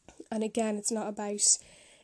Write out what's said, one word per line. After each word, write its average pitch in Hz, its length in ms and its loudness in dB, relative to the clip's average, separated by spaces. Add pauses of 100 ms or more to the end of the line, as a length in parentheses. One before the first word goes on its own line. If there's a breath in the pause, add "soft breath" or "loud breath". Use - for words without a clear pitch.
(300)
And 220 140 -2
again, 220 340 0
it's 208 140 -2
not 214 160 -2
about 208 500 2 (460 loud breath)